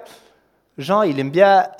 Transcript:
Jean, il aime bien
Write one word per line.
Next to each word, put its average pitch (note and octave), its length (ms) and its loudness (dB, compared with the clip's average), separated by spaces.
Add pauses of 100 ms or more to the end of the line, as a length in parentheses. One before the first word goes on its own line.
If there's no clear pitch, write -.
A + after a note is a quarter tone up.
(800)
Jean, F3+ 240 -2
il D3+ 160 -2
aime C#3 120 -6
bien F#3+ 360 2 (140)